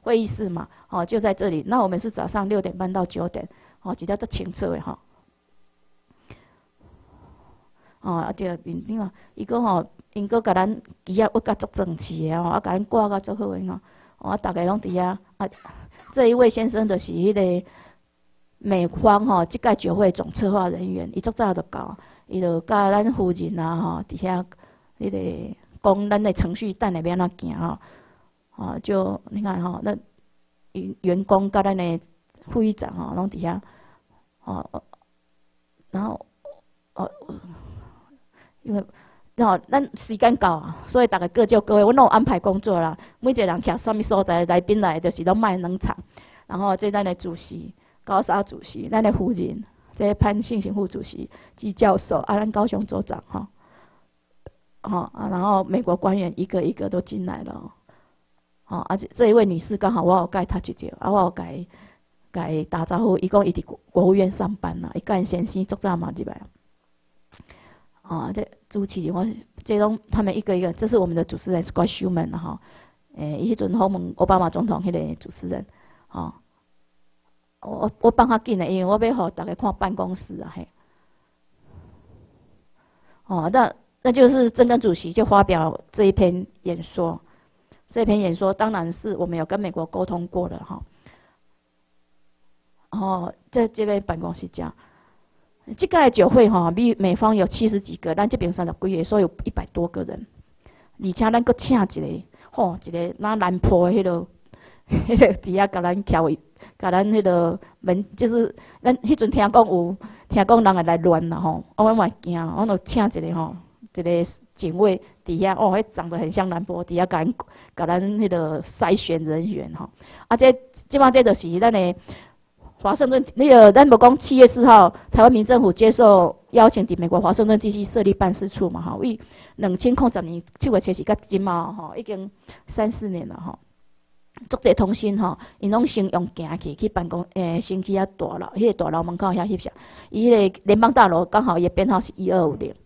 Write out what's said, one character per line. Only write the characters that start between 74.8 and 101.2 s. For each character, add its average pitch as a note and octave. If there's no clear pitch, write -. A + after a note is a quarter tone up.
迄 F3+
个 D#3
主 -
持 -
人， -
吼， -
我， G#3+
我 A#3
放 A#3
较 A3+
紧 A3
的， F3
因 F#3
为 F#3
我 G#3+
要 A#3
互 F#3+
大 E3
家 F3+
看 G3
办 F#3+
公 F#3
室 -
啊， -
嘿。 F3+
哦， F3
那， C4
那 B3+
就 B3
是 C4
曾 B3
根 A#3+
主 G#3+
席 E3
就 G#3+
发 G3+
表 D#3+
这 G#3
一 G3
篇 F3+
演 E3+
说， E3
这 A#3
篇 G#3+
演 F#3
说 F#3+
当 A3
然 E3+
是 G#3
我 F3
们 F3
有 D#3+
跟 G3
美 G3
国 D#3+
沟 F#3
通 F3
过 F3
的 E3+
哈。 -
然 G#3
后 F#3
在 A#3
这 A3
边 G3+
办 E3+
公 E3+
室 F3+
讲， -
这 F#4
届 D4+
酒 A3
会 A3+
哈， E3+
美， A#3
美 F#3
方 A3
有 F#3
七 -
十 G#3+
几 F3
个， D#3+
咱 G3+
这 -
边 F3
三 F3
十 E3+
几 F#3+
个， E3
所 G#3+
以 F#3+
有 E3+
一 -
百 E3+
多 E3+
个 -
人， -
而 F#3
且 A3